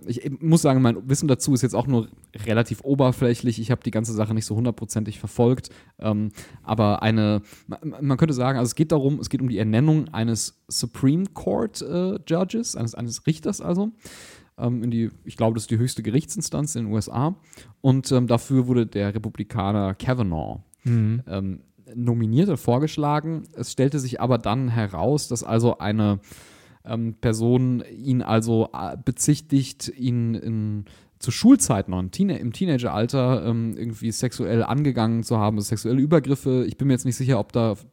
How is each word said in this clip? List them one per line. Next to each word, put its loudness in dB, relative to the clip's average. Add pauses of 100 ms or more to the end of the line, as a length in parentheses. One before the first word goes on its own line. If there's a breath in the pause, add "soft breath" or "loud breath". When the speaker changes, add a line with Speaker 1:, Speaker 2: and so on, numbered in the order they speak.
Speaker 1:
ich, -6
ich -6
muss 4
sagen, 6
mein 2
Wissen 0
dazu 2
ist 2
jetzt 2
auch -2
nur 2 (400)
relativ 0
oberflächlich. 2
Ich -2
hab -2
die -6
ganze -2
Sache -2
nicht -2
so -4
hundertprozentig -2
verfolgt. 0 (280 loud breath)
Ähm, 0 (340 loud breath)
aber 2
eine, 2 (240 loud breath)
ma-, -12
ma-, -10
man 0
könnte 2
sagen, 0
also 2
es -6
geht 0
darum, 2
es -8
geht -2
um 2
die -2
Ernennung 4
eines -4
Supreme 0 (100)
Court, -4
äh, -4
Judges, -2
eines, -4
eines -8
Richters -2
also. -2 (680 loud breath)
Ähm, -2
in -2
die, 0 (140)
ich -14
glaube, 2
das -6
ist -8
die 4
höchste -2
Gerichtsinstanz -2
in -4
den -4
U 0
S -2
A. -2 (460 loud breath)
Und, 2
ähm, 4
dafür 2
wurde 2
der -2
Republikaner -2
Kavanaugh, -2 (240)
Speaker 2:
Mhm. 2
Speaker 1:
ähm, -6 (320)
nominiert 0
und 0
vorgeschlagen. -2
Es -10
stellte 0
sich -6
aber 2
dann -2
heraus, 0
dass -4
also 2
eine, 2 (640 loud breath)
ähm, -4
Person 2 (120)
ihn 0
also, 2
äh, -8
bezichtigt, 0
ihn 0
in, -4 (360 soft breath)
zu -4
Schulzeiten 4
noch 0
im -4
Teenie-, 0
im -4
Teenageralter, 0
ähm, -2
irgendwie -6
sexuell 0
angegangen 0
zu 0
haben, 2
also -4
sexuelle 0
Übergriffe. 2
Ich -8
bin 0
mir 4
jetzt 0
nicht 0
sicher, 0
ob -4
da 2 (160)